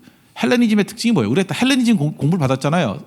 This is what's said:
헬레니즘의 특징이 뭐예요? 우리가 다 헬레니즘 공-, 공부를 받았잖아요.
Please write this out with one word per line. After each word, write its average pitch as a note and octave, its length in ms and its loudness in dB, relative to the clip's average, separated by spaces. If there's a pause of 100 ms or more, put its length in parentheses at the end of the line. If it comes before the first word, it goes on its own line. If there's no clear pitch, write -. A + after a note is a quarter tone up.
(420)
헬레니즘의 A#3 420 2
특징이 - 280 -2
뭐예요? A2+ 180 2
우리가 F3+ 160 0
다 D3+ 120 -6
헬레니즘 B3 380 2
공-, D3 160 -2
공부를 D#3+ 280 -2
받았잖아요. C3+ 680 -2